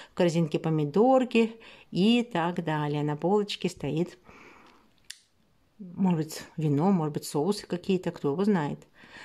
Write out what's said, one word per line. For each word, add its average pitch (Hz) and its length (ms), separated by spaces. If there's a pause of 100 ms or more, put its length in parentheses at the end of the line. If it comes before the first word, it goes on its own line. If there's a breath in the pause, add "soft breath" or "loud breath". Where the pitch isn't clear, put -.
(120)
в - 40
корзинке 165 440
помидорки 226 960 (340 loud breath)
и 220 340
так 175 420
далее. 151 380
На 147 120
полочке 202 540
стоит, 156 480 (1600 loud breath)
может 180 380
быть, 156 240 (160)
вино, 156 340
может 156 220
быть, 160 100
соусы 180 420
какие-то, 180 460
кто 147 220
его 175 100
знает. 160 360 (460 loud breath)